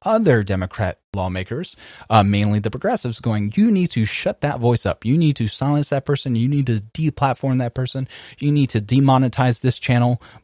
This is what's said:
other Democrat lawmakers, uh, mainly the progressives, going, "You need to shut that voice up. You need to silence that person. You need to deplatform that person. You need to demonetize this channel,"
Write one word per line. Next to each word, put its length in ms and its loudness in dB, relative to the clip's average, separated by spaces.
other 400 2
Democrat 560 -4
lawmakers, 640 -6
uh, 140 6
mainly 360 2
the 120 -2
progressives, 480 -4
going, 380 -2
"You 120 4
need 220 0
to 140 0
shut 340 -4
that 220 -4
voice 240 2
up. 180 -4
You 140 2
need 180 4
to 120 -2
silence 420 -2
that 160 -2
person. 320 -2
You 100 2
need 200 0
to 120 0
deplatform 640 -2
that 160 -4
person. 320 -6
You 160 0
need 160 2
to 100 -2
demonetize 800 2
this 180 0
channel," 440 0